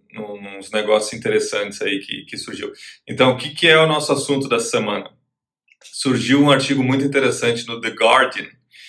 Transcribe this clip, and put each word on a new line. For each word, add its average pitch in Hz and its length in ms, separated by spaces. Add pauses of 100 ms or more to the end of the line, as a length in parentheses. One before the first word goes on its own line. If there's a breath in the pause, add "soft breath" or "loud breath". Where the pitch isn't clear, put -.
(140)
num, 101 420
nos 98 160
negócios 107 420
interessantes 107 680
aí 101 180
que, - 240
que - 140
surgiu. - 340 (360 loud breath)
Então, 127 240
o 123 60
que, 151 120
que 165 180
é 156 100
o 160 80
nosso 151 260
assunto 135 360
dessa 117 220
semana? 107 420 (720)
Surgiu 127 580
um 147 80
artigo 135 320
muito 135 240
interessante 123 640
no 98 140
The 113 80
Guardian, 113 580 (420 loud breath)